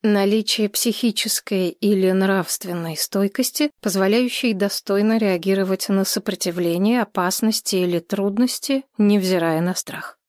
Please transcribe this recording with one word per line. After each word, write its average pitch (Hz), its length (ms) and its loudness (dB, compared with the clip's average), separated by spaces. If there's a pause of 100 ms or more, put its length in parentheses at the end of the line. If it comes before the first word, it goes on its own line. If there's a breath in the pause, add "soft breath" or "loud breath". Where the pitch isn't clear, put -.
Наличие 208 680 0
психической 208 960 -2
или 190 420 2
нравственной 180 840 -2
стойкости, 202 760 -2 (120)
позволяющей 214 720 0
достойно 202 640 0
реагировать 190 720 0
на 190 160 2
сопротивление, 185 960 0
опасности 202 760 -2
или 180 220 0
трудности, 208 880 -2 (100)
невзирая 185 640 2
на 175 140 0
страх. - 440 -12 (100)